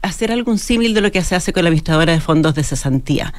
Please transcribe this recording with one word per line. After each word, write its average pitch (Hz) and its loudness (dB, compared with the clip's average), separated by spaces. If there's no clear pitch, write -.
hacer 220 -2
algún 233 0
símil 233 0
de 208 2
lo 202 2
que 185 0
se 185 -2
hace - -2
con 185 0
la 170 4
administradora 160 2
de 160 2
fondos 156 2
de 151 -2
cesantía. 135 -2